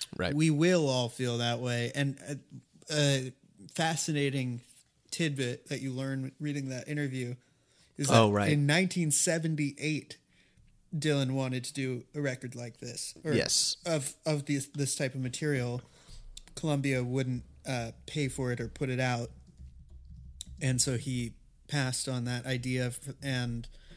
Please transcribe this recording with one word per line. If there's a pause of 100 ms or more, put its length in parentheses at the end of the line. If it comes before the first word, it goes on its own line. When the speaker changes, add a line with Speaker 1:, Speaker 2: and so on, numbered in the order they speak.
(160)
Speaker 1:
Right.
Speaker 2:
We
will
all
feel
that
way.
And (100)
a, (540)
a (420)
fascinating (500)
tidbit
that
you
learn
reading
that
interview (600)
is
that
Speaker 1:
Oh,
right.
Speaker 2:
in
nineteen
seventy-eight, (760)
Dylan
wanted
to
do (100)
a
record
like
this. (120)
Or
Speaker 1:
Yes.
Speaker 2:
of, (100)
of
this,
this
type
of
material. (720)
Columbia
wouldn't, (260)
uh, (160)
pay
for
it
or
put
it
out. (1300)
And
so
he (340)
passed
on
that
idea
f-, (120)
and (280)